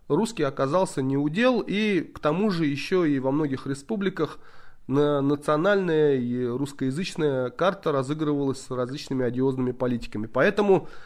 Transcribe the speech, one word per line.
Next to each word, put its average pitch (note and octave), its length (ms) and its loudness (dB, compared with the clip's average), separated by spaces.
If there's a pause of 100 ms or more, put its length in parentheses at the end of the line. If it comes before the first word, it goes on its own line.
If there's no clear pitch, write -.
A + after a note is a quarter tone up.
русский E3+ 340 0
оказался C#3 600 0
не C3+ 140 0
у D3 120 0
дел, A#3 320 2
и G3+ 400 0
к - 180 -8
тому F3+ 320 2
же E3 160 0
еще C#3+ 380 0
и C#3+ 140 2
во C3 120 0
многих C#3 360 -2
республиках D#3+ 720 -4 (520)
на-, D3 300 2
национальная D3+ 960 2
и B2 280 -2
русскоязычная C3+ 1080 -2
карта F3 420 0
разыгрывалась C#3 680 0
с - 100 -12
различными B2+ 540 -4
одиозными B2+ 460 0
политиками. A#2+ 560 -4
Поэтому, G3 640 2 (180)